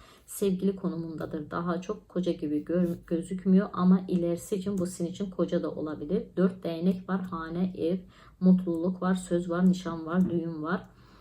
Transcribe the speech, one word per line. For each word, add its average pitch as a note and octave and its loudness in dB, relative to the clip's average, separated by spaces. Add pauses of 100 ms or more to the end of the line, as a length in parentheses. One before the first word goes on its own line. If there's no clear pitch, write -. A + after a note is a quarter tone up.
(260)
Sevgili F#3+ 0
konumundadır. D#3+ -6
Daha F3 -2
çok - -8
koca F3+ 0
gibi D3+ -2
gör-, F3 2 (100)
gözükmüyor F#3 2
ama F#3 6
ilerisi E3+ 0
için G3 -2
bu F3 0
sizin F3 -4
için F#3+ -6
koca E3+ 0
da D3+ -4
olabilir. D#3 -4 (140)
Dört F#3 2
değnek E3 -2
var, F#3+ -2
hane, E3+ -4
ev, E3 0 (420)
mutluluk F3+ 4
var, F#3 2
söz F3 -2
var, F3+ 4
nişan E3 -2
var, F3 2
düğün E3 -4
var. F3+ -4 (320)